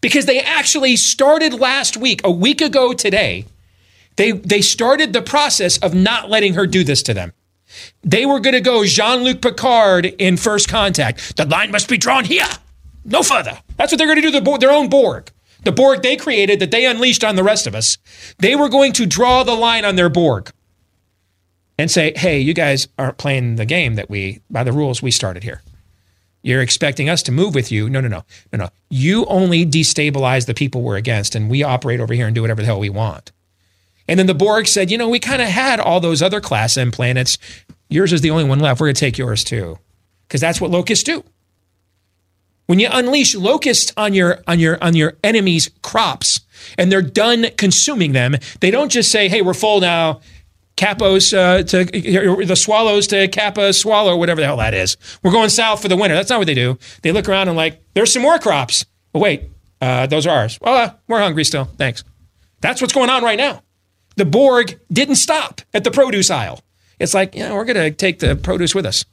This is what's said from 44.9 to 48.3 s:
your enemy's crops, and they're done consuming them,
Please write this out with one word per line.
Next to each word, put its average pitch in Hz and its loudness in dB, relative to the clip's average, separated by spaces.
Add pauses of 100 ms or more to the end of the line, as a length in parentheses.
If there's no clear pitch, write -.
your 156 0
enemy's 196 0 (120)
crops, - -2 (380)
and 180 2
they're 190 2
done 226 0 (100)
consuming 196 0
them, 131 0 (240)